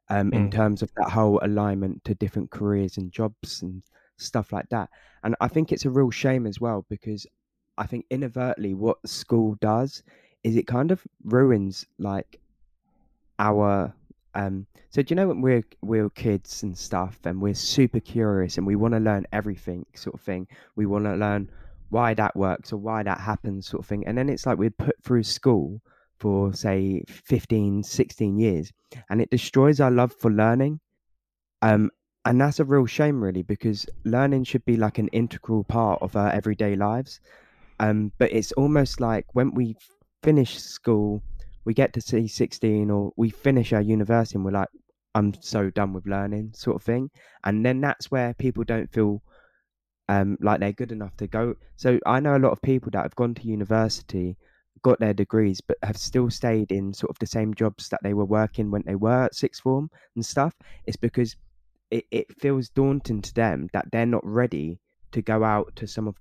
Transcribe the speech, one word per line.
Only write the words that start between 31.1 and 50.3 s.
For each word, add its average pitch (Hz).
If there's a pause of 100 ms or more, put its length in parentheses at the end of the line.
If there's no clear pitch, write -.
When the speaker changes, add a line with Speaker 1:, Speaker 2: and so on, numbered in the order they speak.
Speaker 1:
Um, 107 (340)
and 120
that's 143
a 156
real 135
shame, 147
really, 92
because 104 (200)
learning 131
should 123
be, 117
like, 107
an 107
integral 113
part 113
of 92
our 104
everyday 104
lives. 107 (600)
Um, 107
but -
it's 110
almost 143
like 113
when 127
we 117 (460)
finish 147
school, 104 (440)
we 113
get -
to 117
say 113
sixteen 107
or 101
we 113
finish 123
our 107
university 110
and 95
we're 98
like, 98 (440)
"I'm 104
so 101
done 98
with 92
learning," 104
sort -
of -
thing. 127 (340)
And 107
then 131
that's -
where 123
people 120
don't 113
feel, 104 (880)
um, 101